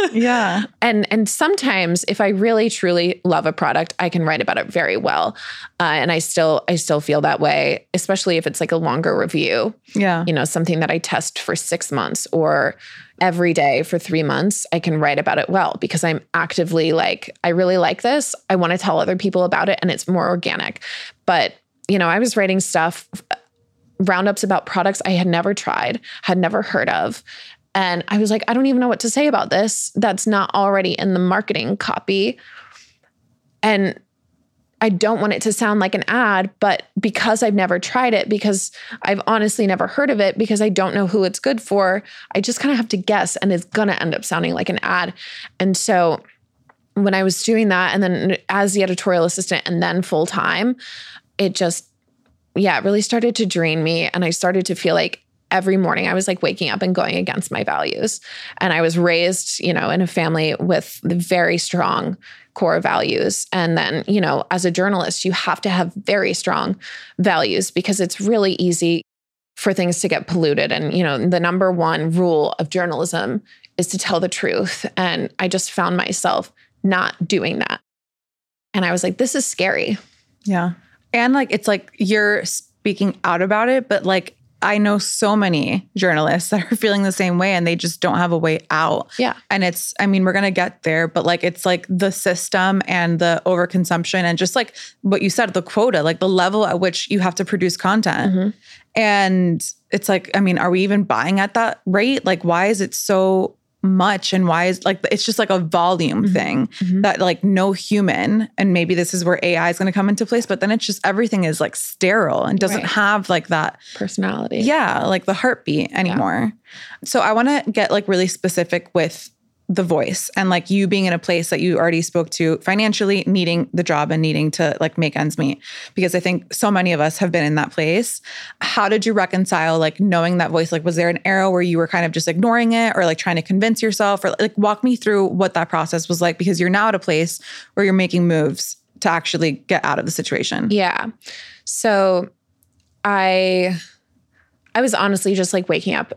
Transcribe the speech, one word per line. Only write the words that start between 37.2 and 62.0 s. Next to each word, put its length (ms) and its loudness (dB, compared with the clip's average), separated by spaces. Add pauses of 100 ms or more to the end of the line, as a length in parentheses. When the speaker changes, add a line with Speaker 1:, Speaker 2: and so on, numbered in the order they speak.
Speaker 1:
I've 120 2
never 260 2
tried 340 0
it, 160 0
because 420 0 (320)
I've 220 0
honestly 400 2
never 220 2
heard 220 0
of 100 0
it, 180 2
because 240 0
I 80 2
don't 240 0
know 140 0
who 160 2
it's 160 -2
good 220 -2
for, 420 0 (300)
I 80 0
just 180 -4
kinda 160 2
have 140 -2
to 80 0
guess, 400 0
and 160 0
it's 100 -2
gonna 300 0
end 200 -2
up 120 -6
sounding 280 -2
like 160 -4
an 140 -2
ad. 300 -2 (460)
And 180 2
so 440 2 (720)
when 200 2
I 100 2
was 200 0
doing 260 2
that, 240 2
and 100 2
then 340 0 (120)
as 240 0
the 100 2
editorial 400 0
assistant 420 -2
and 160 -2
then 200 0
full-time, 720 -2 (640)
it 180 0
just 300 -2 (680)
yeah, 220 2
it 60 -2
really 180 2
started 340 0
to 100 0
drain 380 0
me. 240 0
And 160 -2
I 60 0
started 380 0
to 80 -2
feel 200 0
like 260 -2 (300)
every 260 2
morning 300 0
I 60 -2
was, 140 -2
like, 140 -4
waking 280 -2
up 120 -4
and 140 0
going 200 -2
against 360 -4
my 120 -4
values. 560 -4 (380)
And 160 0
I 80 2
was 160 2
raised, 640 0
you 140 -2
know, 160 0
in 120 2
a 60 0
family 520 0
with 440 -2
very 540 0
strong 600 -2 (380)